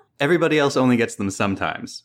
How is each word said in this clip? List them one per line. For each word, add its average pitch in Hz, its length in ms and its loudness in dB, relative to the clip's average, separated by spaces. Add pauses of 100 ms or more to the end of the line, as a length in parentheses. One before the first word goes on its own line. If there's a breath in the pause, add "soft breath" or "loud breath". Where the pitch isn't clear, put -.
(200)
everybody 156 400 2
else 143 180 2
only 127 180 4
gets 113 200 0
them 98 160 -4
sometimes, 95 720 -4